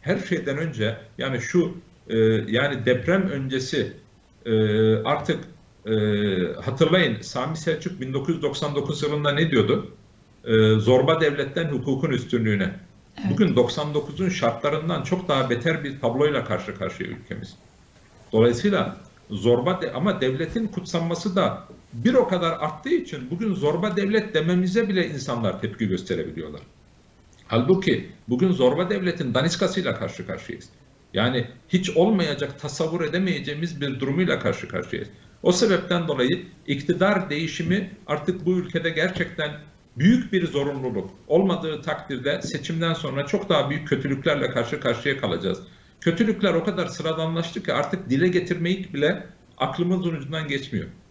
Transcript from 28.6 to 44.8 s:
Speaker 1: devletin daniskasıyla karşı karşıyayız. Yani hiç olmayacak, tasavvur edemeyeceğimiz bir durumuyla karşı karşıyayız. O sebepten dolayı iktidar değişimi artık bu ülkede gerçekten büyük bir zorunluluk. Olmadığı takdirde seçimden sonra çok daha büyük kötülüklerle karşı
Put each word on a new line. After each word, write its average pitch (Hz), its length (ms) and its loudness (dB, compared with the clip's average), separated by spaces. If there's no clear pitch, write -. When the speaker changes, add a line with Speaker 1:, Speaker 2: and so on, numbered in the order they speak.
Speaker 1:
devletin 175 440 -2
daniskasıyla 165 640 0
karşı - 280 -8
karşıyayız. - 420 -10
Yani 117 320 2
hiç 185 220 0
olmayacak, 165 720 2
tasavvur 160 440 -2
edemeyeceğimiz 151 760 -2
bir 135 200 -4
durumuyla 147 380 2
karşı - 300 -4
karşıyayız. - 400 -6
O 180 100 4
sebepten 180 560 2
dolayı 135 380 0
iktidar 180 640 0
değişimi 165 600 -2
artık 151 400 -2
bu 180 60 2
ülkede 165 380 -2
gerçekten 160 600 -2
büyük 214 360 4
bir 175 140 2
zorunluluk. 131 640 -2
Olmadığı 160 540 2
takdirde 139 600 -4
seçimden 160 520 -2
sonra 139 320 -4
çok 202 220 -2
daha 139 220 2
büyük 151 180 -4
kötülüklerle 135 600 0
karşı 120 300 -2